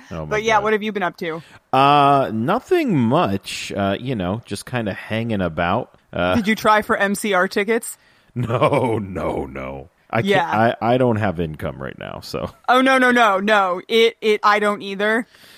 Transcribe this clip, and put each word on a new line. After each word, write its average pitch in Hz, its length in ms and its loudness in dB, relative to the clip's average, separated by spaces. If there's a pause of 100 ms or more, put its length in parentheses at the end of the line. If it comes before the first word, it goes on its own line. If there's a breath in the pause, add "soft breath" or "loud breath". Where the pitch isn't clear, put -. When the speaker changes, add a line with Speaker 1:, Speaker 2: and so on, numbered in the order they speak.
(120)
Speaker 1:
Oh - 80 -8
my 156 100 -8
Speaker 2:
But 214 140 -2
yeah, 220 140 2
Speaker 1:
God. 202 60 0
Speaker 2:
what 214 100 0
have 202 100 -2
you 214 80 -4
been 196 100 -6
up 170 160 -2
to? 165 240 -8 (300 loud breath)
Speaker 1:
Uh, 139 600 4
nothing 214 640 0
much. 151 800 -2
Uh, 98 220 0
you 131 160 -8
know, 98 300 -4
just - 220 -10
kinda 110 260 -6
hanging 110 480 -6
about. 87 540 -2 (180)
Uh, 90 240 0
Speaker 2:
Did 208 120 0
you 220 60 0
try 214 280 2
for 220 140 -2
M 202 180 0
C 208 200 -4
R 180 140 2
tickets? 196 540 -4
Speaker 1:
<laughs> - 320 -20
No, 120 640 0
no, 87 480 -6
no. 67 420 -12 (220)
I 113 80 -2
can't, 185 80 0
Speaker 2:
Yeah. 160 540 2
Speaker 1:
I, 117 140 2
I 127 40 4
don't 123 180 2
have 95 240 -2
income 76 420 -6
right 62 160 -12
now, 50 220 -12
so. - 300 -8 (180)
Speaker 2:
Oh, 254 140 4
no, 262 160 4
no, 254 120 4
no, 220 300 4
no. 196 480 2
It, 226 320 4
it, 214 220 2
I 208 160 4
don't 208 240 0
either. 202 440 -2 (320 loud breath)